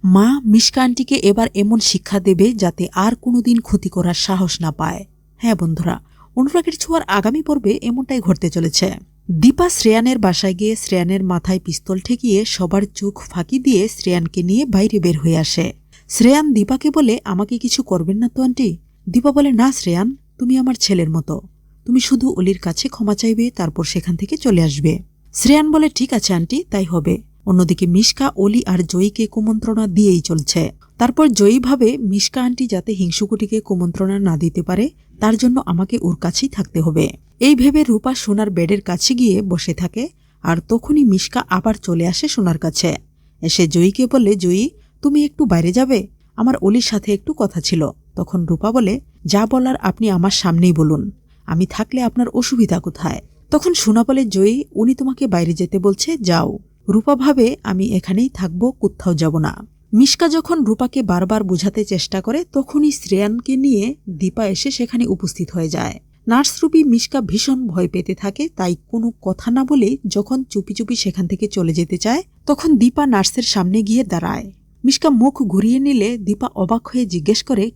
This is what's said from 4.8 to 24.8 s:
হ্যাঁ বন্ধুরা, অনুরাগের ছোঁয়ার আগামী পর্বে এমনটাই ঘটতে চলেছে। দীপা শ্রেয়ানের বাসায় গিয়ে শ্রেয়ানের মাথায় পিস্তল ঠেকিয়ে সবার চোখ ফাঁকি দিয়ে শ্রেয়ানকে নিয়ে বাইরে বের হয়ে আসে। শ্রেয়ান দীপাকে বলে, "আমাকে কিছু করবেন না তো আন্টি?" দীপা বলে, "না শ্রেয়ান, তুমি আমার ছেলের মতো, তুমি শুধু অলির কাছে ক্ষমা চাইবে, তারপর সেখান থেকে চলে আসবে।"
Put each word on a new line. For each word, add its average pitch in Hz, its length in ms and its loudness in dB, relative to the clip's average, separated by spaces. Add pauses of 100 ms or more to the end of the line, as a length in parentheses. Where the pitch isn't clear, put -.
হ্যাঁ 226 180 0
বন্ধুরা, 165 460 -2 (360)
অনুরাগের 311 360 0
ছোঁয়ার 330 300 -2
আগামী 294 400 -2
পর্বে 269 400 0
এমনটাই 247 380 -4
ঘটতে 175 300 0
চলেছে। 165 420 -2 (380)
দীপা 254 380 4
শ্রেয়ানের 226 500 2
বাসায় 190 360 0
গিয়ে 214 220 -2
শ্রেয়ানের 190 480 -2
মাথায় 185 400 -2
পিস্তল 185 340 -6
ঠেকিয়ে 220 460 0
সবার 190 380 -2
চোখ 202 460 -8
ফাঁকি 180 300 -4
দিয়ে 226 300 2
শ্রেয়ানকে 175 540 -4
নিয়ে 202 220 0
বাইরে 208 340 0
বের 165 200 0
হয়ে 160 200 2
আসে। 160 340 -2 (360)
শ্রেয়ান 285 440 4
দীপাকে 214 380 0
বলে, 262 340 2
"আমাকে 208 340 -4
কিছু 247 240 -4
করবেন 185 340 -2
না 233 120 0
তো 262 140 -2
আন্টি?" 247 340 0 (320)
দীপা 240 240 4
বলে, 285 200 6
"না 247 200 4
শ্রেয়ান, 196 440 -2 (220)
তুমি 254 200 2
আমার 254 160 0
ছেলের 175 360 0
মতো, 160 300 -4 (440)
তুমি 247 160 2
শুধু 254 360 0
অলির 185 220 0
কাছে - 300 -4
ক্ষমা 208 260 -2
চাইবে, 226 360 0
তারপর 170 340 -4
সেখান 170 320 -4
থেকে 202 200 -6
চলে 196 260 2
আসবে।" 156 360 0 (340)